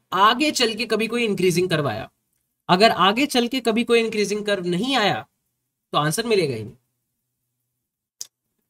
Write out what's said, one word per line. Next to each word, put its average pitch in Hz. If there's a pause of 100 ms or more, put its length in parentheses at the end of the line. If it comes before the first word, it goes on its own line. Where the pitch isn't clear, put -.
(120)
आगे 240
चल 226
के 226
कभी 220
कोई 233
increasing 180
curve 151
आया। 104 (580)
अगर 190
आगे 208
चल 240
के 262
कभी 233
कोई 233
increasing 208
curve 196
नहीं 208
आया, 175 (640)
तो 170
आंसर 156
मिलेगा 180
ही 107
नहीं। - (2000)